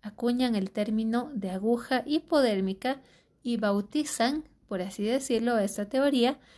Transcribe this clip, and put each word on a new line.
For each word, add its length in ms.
acuñan 520
el 160
término 640
de 160
aguja 560
hipodérmica 960
y 140
bautizan, 920
por 140
así 200
decirlo, 560
esta 300
teoría 500